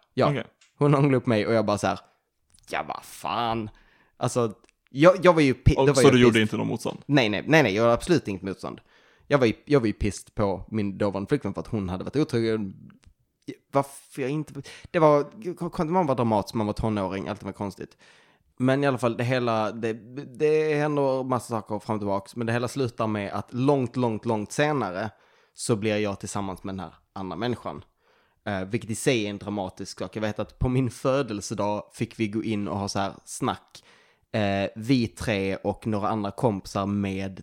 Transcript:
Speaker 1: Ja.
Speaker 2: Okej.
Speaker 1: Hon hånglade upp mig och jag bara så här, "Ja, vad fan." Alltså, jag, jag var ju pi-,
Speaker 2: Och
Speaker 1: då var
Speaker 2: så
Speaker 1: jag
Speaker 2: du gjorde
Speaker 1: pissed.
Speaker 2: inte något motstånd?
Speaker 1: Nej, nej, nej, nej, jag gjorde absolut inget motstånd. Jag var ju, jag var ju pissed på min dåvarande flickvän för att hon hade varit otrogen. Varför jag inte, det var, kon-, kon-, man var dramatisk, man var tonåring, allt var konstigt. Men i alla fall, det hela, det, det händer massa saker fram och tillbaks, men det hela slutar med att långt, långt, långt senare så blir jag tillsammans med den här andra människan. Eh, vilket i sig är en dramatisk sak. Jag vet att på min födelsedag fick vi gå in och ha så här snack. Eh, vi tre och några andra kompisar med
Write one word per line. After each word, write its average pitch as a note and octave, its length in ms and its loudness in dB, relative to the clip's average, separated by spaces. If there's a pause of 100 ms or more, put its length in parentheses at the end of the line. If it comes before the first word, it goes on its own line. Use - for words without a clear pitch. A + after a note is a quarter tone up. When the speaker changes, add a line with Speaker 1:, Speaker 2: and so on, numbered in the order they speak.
(140)
Speaker 1:
Ja. B2+ 160 2
Speaker 2:
Okej. C3+ 140 -2 (340)
Speaker 1:
Hon D3 160 6
hånglade C#3 240 4
upp A#2+ 80 0
mig G#2+ 220 2
och A#2 60 2
jag A2 120 2
bara G2+ 120 0
så G2+ 100 -2
här, F#2+ 120 -2 (720)
"Ja, - 160 -4
vad - 160 -10
fan." A2+ 640 -4 (480)
Alltså, A#2+ 360 -2 (360)
jag, E3 260 8 (100)
jag F3+ 80 10
var D#3+ 80 4
ju C3 120 6
pi-, - 240 4
Speaker 2:
Och C3+ 100 4
Speaker 1:
då C#3+ 60 6
var B2+ 80 6
Speaker 2:
så C#3 60 10
Speaker 1:
jag C3 60 10
Speaker 2:
du B2 80 8
gjorde A#2+ 100 10
Speaker 1:
pissed. A2 100 6
Speaker 2:
inte G#2+ 160 0
något A2 100 -4
motstånd? - 380 -6
Speaker 1:
Nej, C3+ 240 4
nej, F#2+ 180 -2
nej, D3+ 160 6
nej, G2 120 2
jag A2+ 80 2
gjorde A#2 100 6
absolut C#3+ 340 0
inget G2 140 -6
motstånd. F2+ 400 -8 (460)
Jag C#3+ 100 4
var B2+ 80 4
ju, G#2+ 80 4 (120)
jag C#3+ 140 4
var A2+ 80 2
ju G#2 60 0
pissed - 420 -6
på G2 360 -2
min G2+ 260 -2
dåvarande G2 320 -2
flickvän C#3 240 -2
för F3+ 80 -6
att - 60 -14
hon G2 220 -4
hade F#2 140 -6
varit F#2+ 120 -8
otrogen. A2+ 580 -2 (960)
Varför - 500 -4
jag C3 100 -2
inte, D3+ 220 -6 (380)
det F3 80 0
var, D3 240 6 (320)
kon-, E3+ 140 -8
kon-, D#3+ 220 -4
man F#3 160 2
var C3 80 0
dramatisk, A2+ 380 0
man A2 140 -2
var G#2 60 -4
tonåring, G2 540 -4
allt G#2 160 -10
var G2+ 80 -8
konstigt. - 460 -12 (600)
Men C3 260 2
i C#3+ 40 2
alla C3 100 0
fall, A#2 200 0
det B2 60 -2
hela, A#2+ 480 0
det, A2+ 220 -4 (460)
det D#3 360 2
händer C#3+ 480 0
massa B2+ 240 -2
saker G#2+ 320 -4
fram A2 160 -4
och G#2 60 -4
tillbaks, G2 340 -4
men A#2 120 -4
det A2+ 60 0
hela A#2+ 140 -2
slutar A#2+ 400 -2
med G#2 260 -4
att G2+ 200 -8
långt, C3 420 2
långt, A#2 300 -2
långt G#2+ 260 -2
senare A2 580 -2 (440)
så - 220 -2
blir G#2+ 220 0
jag G2+ 220 -2
tillsammans G2 440 -8
med F#2+ 120 -8
den F#2+ 40 -8
här E2+ 140 -12 (200)
andra F#2 240 -8
människan. G2+ 460 -6 (600)
Eh, G2 200 -4
vilket A2 240 -6
i A2 60 -4
sig A#2 300 0
är G2+ 40 -4
en G2+ 80 -8
dramatisk G2 640 -8
sak. F#2 160 -10
Jag A2 60 -4
vet G#2+ 180 -2
att - 200 -10
på B2+ 100 2
min B2+ 220 0
födelsedag G#2 920 -2 (100)
fick - 260 -6
vi A2 80 2
gå G#2 160 -4
in G#2 240 -2
och F2+ 120 -4
ha G2 80 -2
så G2 120 -4
här G2 140 -2 (120)
snack. - 580 -8 (500)
Eh, G2 420 0
vi A#2 320 2
tre G2 480 -2
och - 320 -4
några G#2+ 200 -2
andra G#2 240 -2
kompisar G2+ 540 -2
med G2 580 -4